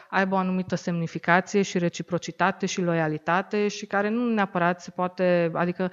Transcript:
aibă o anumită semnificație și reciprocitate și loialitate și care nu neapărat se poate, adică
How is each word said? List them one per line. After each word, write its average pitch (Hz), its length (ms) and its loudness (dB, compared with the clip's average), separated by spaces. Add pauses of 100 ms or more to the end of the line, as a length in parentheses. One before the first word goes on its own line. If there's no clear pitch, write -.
(100)
aibă 190 240 0
o 190 40 2
anumită 185 360 -2
semnificație 175 880 0
și 185 160 -2
reciprocitate 175 880 -2
și 185 160 -2
loialitate 170 840 0
și 202 180 -8
care 202 220 0
nu 233 260 0
neapărat 180 480 0
se - 80 -16
poate, 180 640 0
adică 180 380 -2